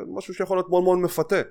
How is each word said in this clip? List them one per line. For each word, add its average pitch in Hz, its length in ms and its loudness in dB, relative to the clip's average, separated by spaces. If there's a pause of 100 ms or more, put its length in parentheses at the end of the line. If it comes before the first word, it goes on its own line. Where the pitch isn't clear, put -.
משהו 190 260 -12
שיכול 185 220 -2
להיות 180 140 -2
מאוד 180 120 4
מאוד 180 160 4
מפתה. 170 420 0 (100)